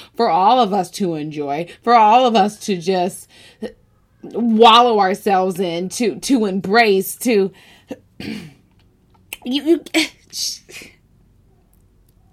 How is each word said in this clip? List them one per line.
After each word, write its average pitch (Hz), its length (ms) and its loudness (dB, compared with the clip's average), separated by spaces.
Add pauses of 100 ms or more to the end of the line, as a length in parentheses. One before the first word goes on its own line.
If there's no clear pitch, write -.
(160)
for 233 140 0
all 190 300 4
of 202 140 0
us 175 180 -4
to 175 240 -4
enjoy, 151 520 -6 (140)
for 233 120 2
all 233 320 6
of 233 100 2
us 208 240 0
to 202 160 -4
just 175 540 -4 (920)
wallow 226 800 4
ourselves 190 600 -2
in, 175 280 -4
to, 180 320 -4
to 233 260 -2
embrace, 196 720 0
to, 202 360 0 (340)
<clears throat> - 340 -20
you, 180 300 -14 (960)
you, 285 380 -2 (120)
<sighs> 311 140 -2 (2250)